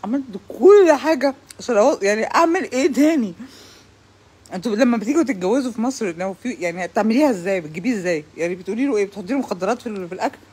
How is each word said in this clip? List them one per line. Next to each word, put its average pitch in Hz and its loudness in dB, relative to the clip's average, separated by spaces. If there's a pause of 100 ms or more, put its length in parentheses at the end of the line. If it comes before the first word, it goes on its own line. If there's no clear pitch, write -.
عملت 262 -4 (240)
كل 370 8
حاجة. 277 0 (260)
صلوات، 240 2
يعني 208 -2
أعمل 339 2
إيه 269 0
تاني؟ 262 2 (1200)
انتوا 190 -4
لما 240 2
بتيجوا 240 0
تتجوزوا 240 -2
في 214 -10
مصر، 226 -4
لو 190 -6
في، 247 -6
يعني 175 -6
بتعمليها 226 2
ازاي؟ 190 -2
بتجيبيه 170 -6
ازاي؟ 175 -4 (120)
يعني 170 -4
بتقولي 196 -4
له 277 -2
ايه؟ 202 0
بتحطي 196 -10
له 277 -2
مخدرات 214 -4
في - -14
ال-، 196 -8
في 170 -12
الاكل؟ 214 -6 (140)